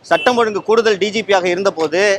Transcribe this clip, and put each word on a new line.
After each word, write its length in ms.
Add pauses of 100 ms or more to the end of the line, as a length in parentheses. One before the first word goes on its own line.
(100)
சட்டம் 300
ஒழுங்கு 300
கூடுதல் 340
டி 120
ஜி 120
பியாக 260
இருந்தபோது 480 (160)